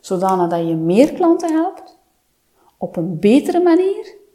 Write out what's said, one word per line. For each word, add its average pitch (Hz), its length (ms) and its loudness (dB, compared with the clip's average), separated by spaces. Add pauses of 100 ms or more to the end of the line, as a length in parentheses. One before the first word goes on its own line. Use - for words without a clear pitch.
Zodanig 185 500 -2
dat 170 180 -4
je 165 60 -2
meer 180 380 2
klanten 339 400 0
helpt, 339 460 -4 (760)
op - 200 -10
een 170 220 -6
betere 294 440 2
manier 359 520 0 (200)